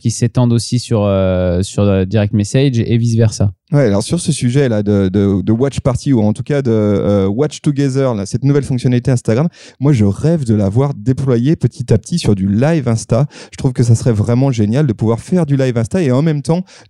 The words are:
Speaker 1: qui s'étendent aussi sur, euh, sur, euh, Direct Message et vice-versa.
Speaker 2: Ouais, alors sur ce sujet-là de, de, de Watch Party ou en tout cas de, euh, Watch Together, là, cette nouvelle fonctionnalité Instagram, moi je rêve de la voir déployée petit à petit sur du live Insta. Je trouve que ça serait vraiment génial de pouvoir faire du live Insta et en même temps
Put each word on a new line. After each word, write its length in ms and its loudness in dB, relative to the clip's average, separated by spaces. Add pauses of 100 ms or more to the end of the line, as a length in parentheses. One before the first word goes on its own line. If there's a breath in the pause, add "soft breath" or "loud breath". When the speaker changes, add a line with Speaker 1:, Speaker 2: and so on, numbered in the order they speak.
Speaker 1:
qui 100 -2
s'étendent 420 0
aussi 260 -2
sur, 260 -2
euh, 580 0
sur, 200 -2
euh, 220 2
Direct 280 0
Message 460 0
et 180 0
vice-versa. 560 0 (200)
Speaker 2:
Ouais, 120 2
alors 180 2
sur 180 -4
ce 120 -2
sujet-là 500 0
de, 260 2
de, 320 2
de 120 0
Watch 280 -2
Party 320 -2
ou 80 2
en 140 2
tout 80 -8
cas 180 -4
de, 100 -2
euh, 560 2
Watch 360 -4
Together, 520 0
là, 120 -6
cette 180 -4
nouvelle 200 2
fonctionnalité 460 0
Instagram, 380 0 (320 loud breath)
moi 140 2
je 100 2
rêve 400 0
de 100 2
la 140 2
voir 260 0
déployée 640 0
petit 340 -2
à 60 4
petit 220 -4
sur 160 0
du 200 0
live 320 0
Insta. 400 0 (240 loud breath)
Je 60 -20
trouve 160 -2
que 100 2
ça 120 2
serait 180 2
vraiment 400 0
génial 340 0
de 60 2
pouvoir 280 -2
faire 260 -2
du 100 0
live 220 0
Insta 240 -2
et 100 2
en 80 2
même 220 0
temps 220 -2 (240 loud breath)